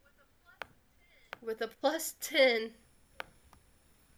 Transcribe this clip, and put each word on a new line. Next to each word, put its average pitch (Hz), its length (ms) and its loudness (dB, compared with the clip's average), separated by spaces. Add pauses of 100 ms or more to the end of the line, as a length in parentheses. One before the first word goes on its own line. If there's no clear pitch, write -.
(1400)
With 220 180 -8
a 226 80 -4
plus 311 520 -4
ten, 240 500 2 (1500)